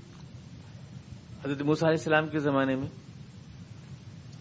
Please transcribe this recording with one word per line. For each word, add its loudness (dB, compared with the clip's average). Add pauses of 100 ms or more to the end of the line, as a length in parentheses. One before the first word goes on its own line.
(1400)
حضرت -2
موسیٰ 6
علیہ 8
السلام 6
کے 2
زمانے 4
میں -2 (1500)